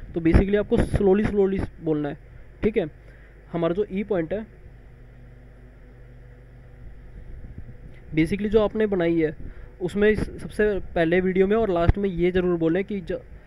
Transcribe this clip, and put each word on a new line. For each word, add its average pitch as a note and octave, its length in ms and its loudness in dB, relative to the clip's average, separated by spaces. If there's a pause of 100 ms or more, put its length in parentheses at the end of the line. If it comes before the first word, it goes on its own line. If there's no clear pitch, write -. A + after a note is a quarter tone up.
(140)
तो F3+ 60 -4
basically F#3+ 360 6
आपको G#3 200 2
स्लोली G3 480 4
स्लोली G3 360 2 (240)
बोलना D3+ 240 0
है, - 100 -10 (440)
ठीक G#3+ 140 0
है। F#3 100 2 (640)
हमारा E3+ 220 0
जो G3+ 180 -2
ई G3 100 -2
पॉइंट F3+ 300 -2
है, A3 140 -4 (3750)
basically F#3 340 2
जो G#3+ 120 4
आपने G#3+ 260 0
बनाई E3+ 340 2
है D#3 160 0 (460)
उसमें G3+ 280 2
इस-, - 280 -2
सबसे F3+ 260 -4 (300)
पहले F3 260 2
video F#3 260 2
में G#3 100 2
और A3+ 140 0
last E3+ 280 2
में G3+ 100 -2
ये F3 220 0
ज़रूर F3+ 280 0
बोलें E3 260 0
कि G3 160 -6
ज-, F3 180 -6 (280)